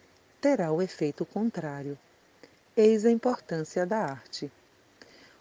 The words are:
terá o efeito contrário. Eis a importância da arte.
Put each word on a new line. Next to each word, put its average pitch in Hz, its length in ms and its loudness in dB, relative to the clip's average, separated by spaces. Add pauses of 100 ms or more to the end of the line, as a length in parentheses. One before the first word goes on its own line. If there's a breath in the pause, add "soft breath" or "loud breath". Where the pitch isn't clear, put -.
(400 soft breath)
terá 208 320 2
o 160 100 0
efeito 165 440 -4
contrário. 147 720 -6 (760 loud breath)
Eis 220 300 6
a 233 60 6
importância 180 760 -2
da 214 120 -2
arte. 139 520 -8 (920 loud breath)